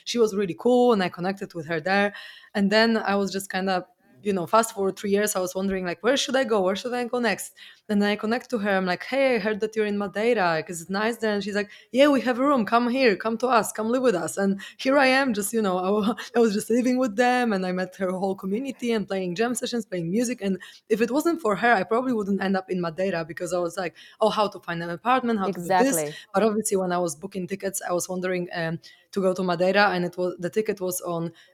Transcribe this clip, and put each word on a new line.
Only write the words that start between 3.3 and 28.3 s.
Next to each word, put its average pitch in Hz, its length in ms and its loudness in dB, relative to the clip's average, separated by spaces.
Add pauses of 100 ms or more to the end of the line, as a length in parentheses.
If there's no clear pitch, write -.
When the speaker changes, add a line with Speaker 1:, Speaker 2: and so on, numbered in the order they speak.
Speaker 1:
just 196 200 -8
kinda, 185 340 -2 (360)
you 202 100 -2
know, 175 140 -2
fast 220 280 4
forward 190 220 -2
three 202 140 -6
years, 202 260 0
I 185 40 0
was 180 140 -4
wondering, 190 300 -2
like, 170 180 -6
"Where 254 140 2
should - 180 -2
I 269 100 2
go? 220 180 2
Where 185 120 2
should 233 200 -6
I 247 100 -2
go 240 160 -4
next?" 214 320 -2 (360)
And 208 140 2
then 208 60 2
I 208 80 0
connect 220 340 -4
to 240 80 -2
her. 202 180 -2
I'm 190 100 0
like, 180 180 -2
"Hey, 262 320 2
I - 20 -2
heard 208 220 -2
that 214 160 -4
you're 214 100 0
in 208 120 -2
Madeira. 202 480 0 (100)
Like, 156 140 -6
is 170 120 -10
it 165 80 -12
nice 214 280 -2
there?" 220 160 0
And 202 100 -2
she's 202 100 -6
like, 202 160 -2 (220)
"Yeah, 269 160 6
we 277 140 4
have 233 180 0
a - 20 0
room. 277 220 4
Come 240 240 2
here. 240 260 4
Come 226 240 -2
to 247 80 0
us. 240 240 2
Come 220 200 -4
live 254 120 2
with 233 140 4
us." 160 200 -6
And 196 240 0 (180)
here 269 200 2
I 269 80 6 (140)
am, 269 140 0
just, 202 180 -4
you 226 100 0
know, 185 160 0
I 185 120 0
wa-, 208 240 0 (100)
<laughs> - 120 -12
I - 40 6
was 226 140 4
just - 160 -4
living 247 280 2
with 254 160 0
them, 247 380 2
and 190 120 0
I 185 80 -2
met 185 240 -4
her 190 140 -2
whole 190 240 -2
community 233 580 -4
and 208 140 0
playing 185 300 -4
jam 233 180 0
sessions, 233 320 -4
playing 170 240 -4
music. 240 320 0
And 190 160 0 (300)
if 208 120 2
it 233 120 2
wasn't 311 280 0
for 214 140 0
her, 226 260 2
I 185 40 -2
probably 254 300 0
wouldn't 196 280 -2
end 190 140 0
up 190 140 -6
in 185 100 -2
Madeira, 170 440 -4
because 165 280 -8
I 180 60 -2
was 170 180 -4
like, 180 180 -6 (260)
"Oh, 214 100 4
how 202 180 2
to 190 100 -12
find 170 240 -6
an 170 80 -6
apartment, 233 480 0
how 190 80 -2
to 190 60 -2
do 180 80 -8
this?" 185 260 2
Speaker 2:
Exactly. 156 280 0 (200)
Speaker 1:
But 190 80 4
obviously, 214 360 0
when 185 120 -2
I 175 80 0
was 170 160 -2
booking 190 320 -8
tickets, 190 420 -6
I 175 40 -4
was 175 160 -2
wondering, 180 460 -4